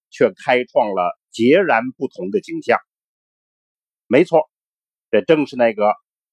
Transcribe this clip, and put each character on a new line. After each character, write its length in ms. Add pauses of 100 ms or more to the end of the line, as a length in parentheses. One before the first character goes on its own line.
却 240
开 320
创 300
了 260 (100)
截 280
然 340
不 160
同 220
的 100
景 220
象。 180 (1300)
没 140
错， 260 (600)
这 100
正 260
是 80
那 200
个 180 (400)